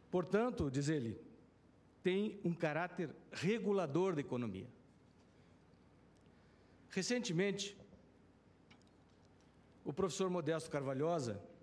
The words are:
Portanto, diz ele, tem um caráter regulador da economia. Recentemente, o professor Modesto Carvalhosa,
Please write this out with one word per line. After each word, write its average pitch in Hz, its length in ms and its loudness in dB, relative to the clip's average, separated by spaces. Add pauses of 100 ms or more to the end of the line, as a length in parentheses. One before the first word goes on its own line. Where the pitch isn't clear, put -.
(100)
Portanto, 185 600 2
diz 139 180 0
ele, 123 300 0 (840)
tem 196 420 0
um 170 80 2
caráter 160 640 -2 (160)
regulador 185 840 2
da 143 40 2
economia. 117 460 -4 (2250)
Recentemente, 190 880 0 (2000)
o 160 80 -4
professor 190 360 2
Modesto 160 400 0
Carvalhosa, 135 720 0 (220)